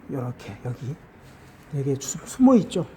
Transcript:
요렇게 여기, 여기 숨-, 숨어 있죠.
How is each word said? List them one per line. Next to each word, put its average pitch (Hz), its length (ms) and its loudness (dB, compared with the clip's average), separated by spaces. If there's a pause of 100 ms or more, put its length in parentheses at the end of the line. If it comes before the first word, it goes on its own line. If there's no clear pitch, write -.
(120)
요렇게 123 540 -10
여기, 123 300 -10 (800)
여기 139 240 -2
숨-, - 260 -10
숨어 262 320 6
있죠. 180 280 0 (120)